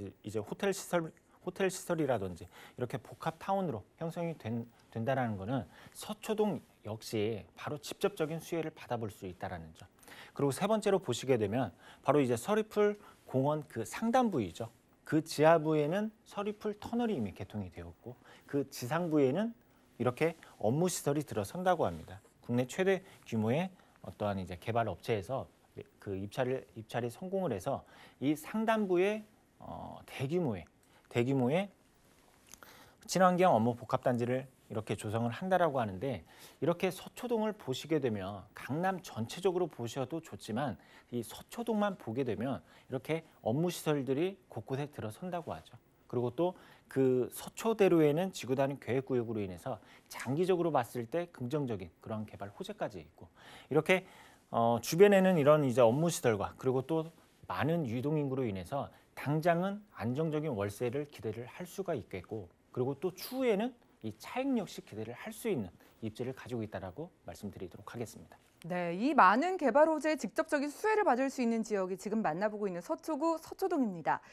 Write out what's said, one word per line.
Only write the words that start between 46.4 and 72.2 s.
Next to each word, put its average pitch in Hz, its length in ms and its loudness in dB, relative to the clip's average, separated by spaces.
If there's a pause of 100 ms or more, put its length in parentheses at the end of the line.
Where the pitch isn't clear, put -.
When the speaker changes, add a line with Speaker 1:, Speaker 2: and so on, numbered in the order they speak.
Speaker 1:
그 127 440 4
서초대로에는 180 1000 4
지구 123 220 -4
단위 135 240 0
계획 135 280 -2
구역으로 117 340 -2
인해서 98 400 -8 (280)
장기적으로 170 640 0
봤을 120 360 0
때 170 260 -4
긍정적인 120 580 -4 (100)
그런 107 260 -6
개발 98 240 -12
호재까지 160 500 -8
있고, - 280 -20 (420)
이렇게, 170 360 4 (440)
어, 117 300 4
주변에는 190 560 8
이런 147 280 8
이제 127 160 4
업무 139 300 8
시설과 104 480 0
그리고 127 240 2
또 160 280 -2 (380)
많은 147 380 0
유동인구로 131 580 -2
인해서 104 440 -4 (260)
당장은 170 680 0 (120)
안정적인 151 580 -2
월세를 117 540 -2
기대를 113 400 -8
할 180 200 -12
수가 180 280 -6
있겠고, 98 540 -8 (220)
그리고 127 300 -2
또 185 120 -2
추후에는 247 640 0 (280)
이 110 160 -8
차익 262 380 -2
역시 - 260 -4
기대를 120 320 -10
할 - 180 -12
수 - 160 -6
있는 120 200 0 (340)
입지를 120 320 -6
가지고 117 280 -6
있다라고 101 480 -8 (140)
말씀드리도록 98 720 -12
하겠습니다. - 440 -12 (260)
Speaker 2:
네, 175 300 -4
이 254 200 0
많은 254 440 8
개발 294 300 6
호재의 311 300 0
직접적인 294 520 -2
수혜를 427 340 2
받을 269 260 2
수 262 120 -2
있는 233 200 0
지역이 190 360 -2
지금 214 240 -2